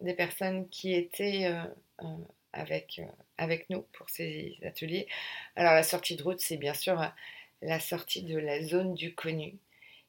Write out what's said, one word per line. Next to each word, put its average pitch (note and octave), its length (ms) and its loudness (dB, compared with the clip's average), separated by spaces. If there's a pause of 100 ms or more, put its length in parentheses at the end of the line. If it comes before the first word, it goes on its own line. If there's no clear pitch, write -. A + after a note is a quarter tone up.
des F3+ 140 0
personnes F#3 540 0
qui F#3 240 -2
étaient, F#3+ 520 2
euh, E3+ 180 0 (380)
euh, D#3+ 160 -8 (340)
avec, D#2 480 -6
euh, E2 100 -10 (300)
avec E3 320 -2
nous F3+ 100 -2 (120)
pour - 180 -14
ces D#3 520 -8
ateliers. E3+ 440 -4 (480)
Alors E3+ 180 10
la D#3+ 80 12
sortie F3 340 2
de D3+ 80 -6
route, F3+ 160 0
c'est E3 180 -2
bien D3 180 -2
sûr, F3 260 2
euh, D3+ 60 2 (560)
la D#3+ 160 0
sortie - 420 -4
de E3 160 -2
la D3+ 240 0
zone F3+ 320 2
du E3 220 -6
connu. D#3+ 420 -4 (520)